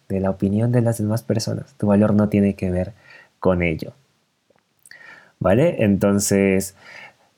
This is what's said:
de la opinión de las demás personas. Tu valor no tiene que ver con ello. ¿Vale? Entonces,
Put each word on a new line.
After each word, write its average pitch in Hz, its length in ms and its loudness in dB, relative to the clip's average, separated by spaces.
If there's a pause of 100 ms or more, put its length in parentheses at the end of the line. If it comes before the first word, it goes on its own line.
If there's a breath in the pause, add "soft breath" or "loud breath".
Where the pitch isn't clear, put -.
de 98 120 -4
la 95 100 -2
opinión 101 420 -2
de 120 100 2
las 113 180 -2
demás 107 240 -4
personas. - 540 -6
Tu 104 100 -4
valor 104 260 4
no 104 160 2
tiene 101 240 2
que 95 160 -6
ver 90 240 -4 (460 loud breath)
con 90 240 0
ello. 82 300 -4 (1500 loud breath)
¿Vale? 117 440 2
Entonces, 98 920 0 (640 loud breath)